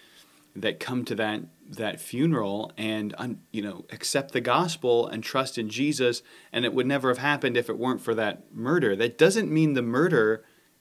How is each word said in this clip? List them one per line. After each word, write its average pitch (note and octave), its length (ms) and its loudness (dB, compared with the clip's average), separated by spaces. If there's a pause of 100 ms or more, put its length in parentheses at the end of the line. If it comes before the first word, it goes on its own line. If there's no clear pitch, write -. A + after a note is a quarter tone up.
(560)
that G2 240 -4
come B2+ 260 -4
to A#2+ 100 -4
that, G#2+ 260 -2 (260)
that G#2+ 320 -6
funeral A#2 800 -2
and, G#2+ 400 -4
un-, A#2+ 220 -6 (120)
you A2 100 -6
know, G2 300 -8
accept - 420 -4
the B2+ 80 0
gospel B2 640 2
and A2 160 -8
trust - 340 -2
in A2 120 -4
Jesus, B2 520 0 (300)
and A#2+ 140 -2
it B2 80 0
would C3 120 2
never C3+ 240 2
have B2 80 2
happened C3+ 400 0
if A#2+ 120 0
it G#2+ 80 -4
weren't A#2+ 240 -2
for A#2 120 0
that A2 400 -4
murder. B2 420 2
That A#2 220 0
doesn't F#3+ 340 4
mean D#3 220 4
the C3 80 0
murder A#2 640 2 (380)